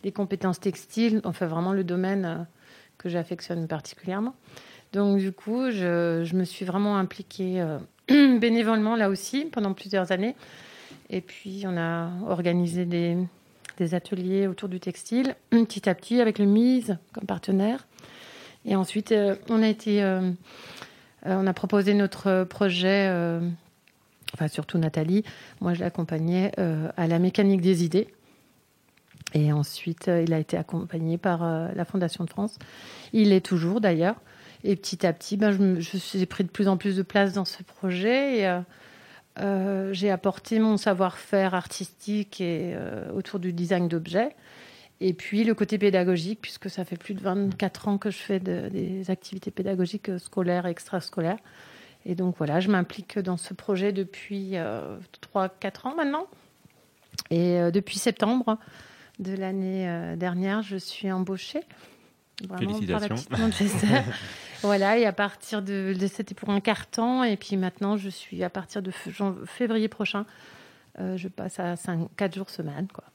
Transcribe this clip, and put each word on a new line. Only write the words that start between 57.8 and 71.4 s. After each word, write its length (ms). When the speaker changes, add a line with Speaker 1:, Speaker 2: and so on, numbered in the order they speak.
Speaker 1:
septembre 580
de 160
l'année, 520
euh, 280
dernière, 460
je 160
suis 340
embauchée. 500
Vraiment 260
Speaker 2:
Félicitations. 260
Speaker 1:
par 100
la 60
Petite 220
Manchester. 500
Speaker 2:
<laughs> 140
Speaker 1:
Voilà, 360
et 80
à 80
partir 480
de, 380
de, 80
c'était 260
pour 160
un 100
quart 280
temps, 360
et 140
puis 180
maintenant, 420
je 120
suis, 340
à 60
partir 320
de 80
f-, 220
jan-, 240
février 420
prochain, 380
euh, 180
je 100
passe 320